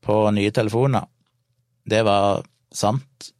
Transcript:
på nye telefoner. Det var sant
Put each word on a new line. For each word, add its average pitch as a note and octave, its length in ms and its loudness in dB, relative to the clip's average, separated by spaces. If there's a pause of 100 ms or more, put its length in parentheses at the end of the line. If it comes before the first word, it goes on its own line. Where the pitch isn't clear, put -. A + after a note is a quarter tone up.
på G#2+ 80 0 (160)
nye G#2 240 0
telefoner. A#2 540 0 (720)
Det G#2+ 240 0
var G2+ 380 0 (260)
sant - 680 -6